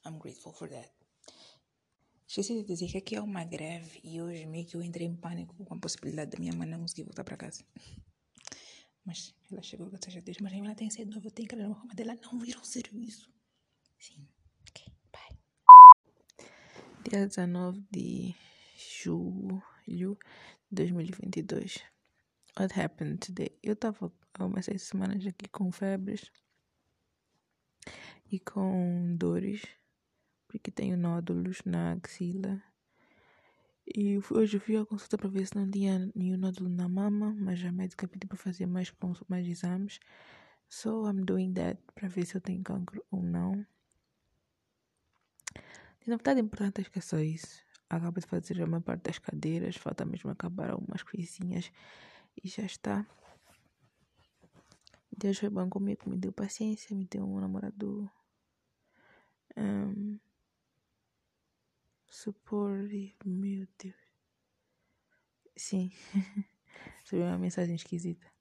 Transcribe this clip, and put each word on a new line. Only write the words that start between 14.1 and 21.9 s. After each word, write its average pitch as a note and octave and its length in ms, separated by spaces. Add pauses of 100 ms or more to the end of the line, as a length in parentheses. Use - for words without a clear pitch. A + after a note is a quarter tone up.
Ok, - 160 (260)
bye. - 280 (1700)
Dia G3+ 160
dezenove F3+ 640
de F#3 460 (420)
julho F#3 840 (240)
de F#3 320 (500)
dois F3 220
mil E3+ 160
e F#3 40
vinte F#3 260
e E3 40
dois. - 420 (760)